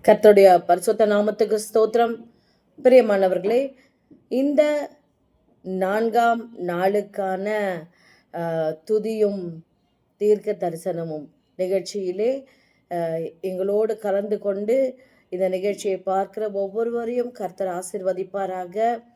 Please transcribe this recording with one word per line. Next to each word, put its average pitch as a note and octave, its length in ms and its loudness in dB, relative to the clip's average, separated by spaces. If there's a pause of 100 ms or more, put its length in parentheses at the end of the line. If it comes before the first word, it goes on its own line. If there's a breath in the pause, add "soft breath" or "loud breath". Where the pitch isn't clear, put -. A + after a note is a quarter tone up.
கர்த்தருடைய G3 580 8
பரிசுத்த G#3 420 2
நாமத்துக்கு G#3 520 0 (140)
ஸ்தோத்திரம். A3+ 420 2 (680)
பிரியமானவர்களே, A3+ 880 4 (540 soft breath)
இந்த D4 640 0 (720)
நான்காம் A3 880 0 (180)
நாளுக்கான, G3 1040 -2 (640 soft breath)
ஆ, E3 380 -4 (180)
துதியும் G#3 580 -2 (680)
தீர்க்க G#3 340 0
தரிசனமும் E3 760 -6 (320)
நிகழ்ச்சியிலே, G3 880 -4 (460 soft breath)
ஆ, E3+ 140 -4 (360)
எங்களோடு G3+ 560 -2
கலந்து G3+ 420 -4
கொண்டு G#3+ 600 -2 (300 soft breath)
இந்த F#3 200 -2
நிகழ்ச்சியை F#3+ 480 -4
பார்க்கிற G3 540 -4
ஒவ்வொருவரையும் A#3 800 -4
கர்த்தர் F#3+ 360 -8
ஆசீர்வதிப்பாராக. F#3 1400 -4 (120)